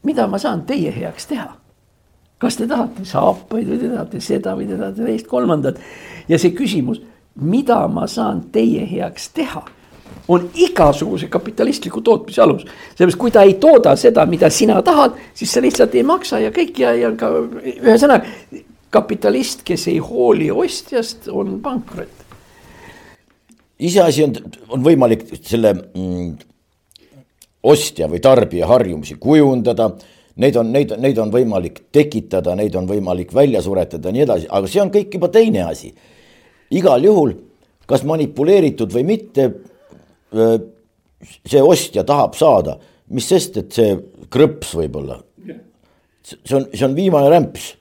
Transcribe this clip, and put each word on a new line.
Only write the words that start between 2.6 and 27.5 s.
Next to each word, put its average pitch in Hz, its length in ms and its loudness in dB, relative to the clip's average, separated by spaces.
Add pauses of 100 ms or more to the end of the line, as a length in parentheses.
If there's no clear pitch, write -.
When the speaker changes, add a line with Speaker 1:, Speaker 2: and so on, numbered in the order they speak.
Speaker 1:
tahate 240 360 -6
saapaid - 640 -2
või 233 120 -4
te 233 80 -6
tahate - 320 -8
seda 190 360 -4
või 202 120 -8
te 190 80 -6
tahate 196 280 -8
teist, 226 220 -6
kolmandat?“ 165 520 -2 (500)
Ja 160 100 2
see 175 120 2
küsimus, 175 500 -4 (400)
„Mida 202 480 0
ma 170 180 -4
saan 196 460 -6
teie - 380 0
heaks 175 380 -8
teha?“, - 340 -8 (680)
on 175 260 2
igasuguse 160 760 2
kapitalistliku 226 720 -4
tootmise 226 420 0
alus. - 220 2 (300)
Sellepärast, 180 240 2
kui 240 120 0
ta 214 120 6
ei 196 120 8
tooda 226 420 6
seda, 233 300 4
mida 170 240 2
sina 214 320 2
tahad, 294 360 2 (160)
siis - 180 -8
sa 240 80 2
lihtsalt 247 340 2
ei 240 80 2
maksa 294 380 -2
ja 220 100 -2
kõik 330 300 -4
ja, 240 160 2
ja 233 200 0
ka, 226 120 -4 (360)
ühesõnaga, 262 600 4 (680)
kapitalist, - 760 -2
kes 175 220 -4
ei 160 100 -2
hooli 208 520 0
ostjast, - 760 -6
on 196 340 -6
pankrot. - 600 -12 (1600)
Speaker 2:
Iseasi 165 400 4
on, 131 100 -2 (340)
on 127 180 -4
võimalik 127 400 4 (160)
selle, 110 320 0
mm, 90 640 -8 (1300)